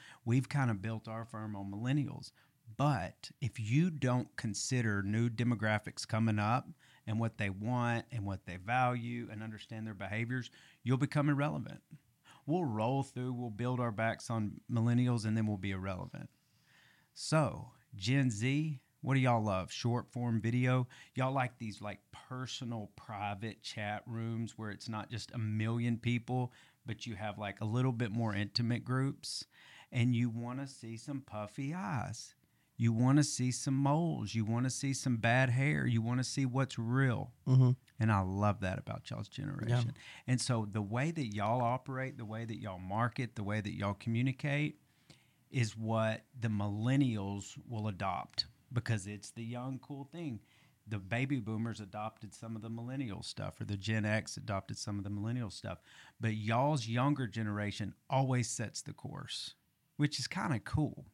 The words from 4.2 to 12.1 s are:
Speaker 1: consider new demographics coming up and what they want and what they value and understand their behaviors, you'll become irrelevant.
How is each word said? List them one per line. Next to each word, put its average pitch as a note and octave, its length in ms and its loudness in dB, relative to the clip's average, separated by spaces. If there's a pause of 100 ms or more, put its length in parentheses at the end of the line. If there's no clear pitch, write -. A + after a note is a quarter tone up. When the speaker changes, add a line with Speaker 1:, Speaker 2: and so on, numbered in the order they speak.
Speaker 1:
consider A2 640 0
new A2 280 2
demographics A2 800 0
coming A2 320 2
up A2 300 2 (380)
and A2 120 0
what A2+ 180 -2
they G2+ 120 0
want A#2 600 0
and G#2+ 140 -4
what G2 200 -4
they F2+ 120 -8
value A#2+ 720 0
and G#2+ 120 -8
understand A2 420 -10
their A2 80 -6
behaviors, A2+ 560 -4 (340)
you'll B2+ 140 2
become C#3+ 320 2
irrelevant. D3 520 0 (640)